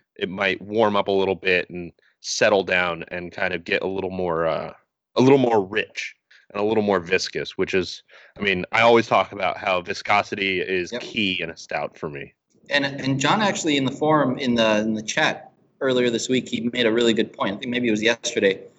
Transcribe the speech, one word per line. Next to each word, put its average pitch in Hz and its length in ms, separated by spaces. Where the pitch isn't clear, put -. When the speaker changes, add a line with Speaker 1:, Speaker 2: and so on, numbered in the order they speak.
Speaker 1:
it 101 120
might 95 320
warm 104 340
up 101 120
a 101 40
little 95 240
bit 90 340
and 87 220
settle 104 440
down 90 460
and 87 220
kind 92 220
of 82 100
get 98 180
a - 60
little 95 240
more, 85 340
uh, 78 280
a 117 60
little 131 160
more 117 280
rich, - 500
and 101 80
a 104 40
little 107 180
more 101 160
viscous, 85 580
which 95 160
is, 90 300
I 98 40
mean, 95 300
I 113 100
always 117 260
talk 98 240
about 98 260
how 95 240
viscosity 98 800
is 90 300
Speaker 2:
Yep. 120 100
Speaker 1:
key 95 400
in 82 80
a 80 80
stout - 400
for 82 120
me. 69 240
Speaker 2:
And, 143 160
and 135 340
John 165 220
actually 170 360
in 135 80
the 127 60
forum, 151 460
in 123 180
the, 110 220
in 110 160
the 110 80
chat - 500
earlier 127 300
this 113 200
week, 123 200
he 117 240
made 123 120
a 110 60
really 117 220
good 107 200
point. 117 220
I 104 40
think 127 120
maybe 123 160
it 113 40
was 107 120
yesterday. 104 580